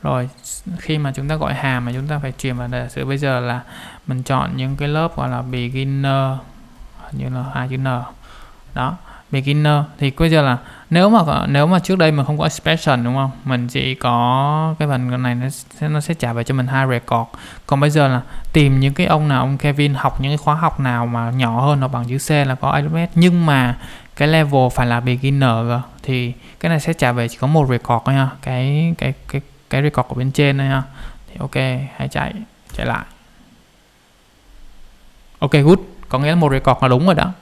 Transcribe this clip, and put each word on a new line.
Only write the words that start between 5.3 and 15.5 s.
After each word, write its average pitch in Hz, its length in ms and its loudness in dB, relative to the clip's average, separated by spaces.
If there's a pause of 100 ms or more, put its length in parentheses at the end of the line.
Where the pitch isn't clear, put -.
là 123 120 -4
beginner, 135 920 -2 (720)
hình - 140 -12
như 131 120 -6
là 127 240 -6
hai 127 140 -6
chữ 131 100 -6
N. 131 100 -2 (880)
Đó, 143 240 -4 (340)
beginner 147 520 2 (140)
thì 139 200 0
bây 165 120 4
giờ 160 120 6
là 131 160 2 (320)
nếu 180 200 6
mà, 160 380 4
nếu 143 200 4
mà 180 120 6
trước 190 180 0
đây 160 140 6
mình 143 140 2
không 147 120 -2
có 156 60 -2
expression 151 600 0
đúng 120 120 0
không? 135 160 0 (140)
Mình 123 220 -2
chỉ 131 280 -4
có 135 840 2
cái 151 80 0
phần 127 360 0
này 123 120 0
nó 123 140 -2